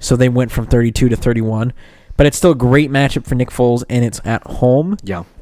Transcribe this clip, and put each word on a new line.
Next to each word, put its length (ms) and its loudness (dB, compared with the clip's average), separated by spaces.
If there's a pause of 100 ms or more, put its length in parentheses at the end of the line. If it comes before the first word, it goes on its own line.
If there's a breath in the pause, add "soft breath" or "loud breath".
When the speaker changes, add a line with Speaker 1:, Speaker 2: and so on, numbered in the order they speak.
Speaker 1:
so 160 2
they 120 4
went 220 0
from 160 -4
thirty-two 420 2
to 80 0
thirty-one. 560 -2 (440 soft breath)
But 100 4
it's 100 0
still 160 2
a 40 2
great 340 2
matchup 360 0
for 100 -4
Nick 140 -2
Foles, 400 0
and 140 2
it's 200 -6
at 200 -4
home. 600 0
Speaker 2:
Yeah. 180 -8 (200)